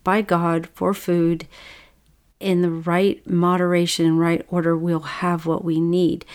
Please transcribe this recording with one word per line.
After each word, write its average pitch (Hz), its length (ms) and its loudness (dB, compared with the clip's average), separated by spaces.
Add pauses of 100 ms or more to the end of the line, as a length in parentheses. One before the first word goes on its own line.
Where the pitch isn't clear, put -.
by 196 180 0
God 170 520 0
for 185 200 -2
food 170 540 0 (920)
in 185 220 0
the 175 80 2
right 170 600 -2
moderation 175 760 2
and 160 140 4
right 170 300 0
order, 170 280 0
we'll 165 220 -2
have 165 460 -4
what 165 180 -2
we 165 160 -2
need. 170 560 0